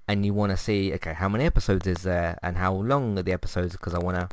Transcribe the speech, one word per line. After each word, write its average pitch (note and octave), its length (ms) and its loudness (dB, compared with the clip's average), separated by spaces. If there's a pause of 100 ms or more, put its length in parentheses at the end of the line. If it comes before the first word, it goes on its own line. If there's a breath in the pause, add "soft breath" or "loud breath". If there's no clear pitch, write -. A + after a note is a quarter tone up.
and G2+ 180 2
you G2+ 80 2
wanna G2+ 240 2
see, G2 360 0
okay, E2 200 -4
how F#2+ 160 -2
many A2+ 160 0
episodes G2+ 400 4
is F#2 180 0
there, F2 380 0
and F2+ 160 -2
how F#2 160 2
long A2 460 0
are - 20 0
the F2+ 120 0
episodes, F2+ 420 -2
'cause F2 180 -6
I F2 60 0
wanna, F2+ 340 -2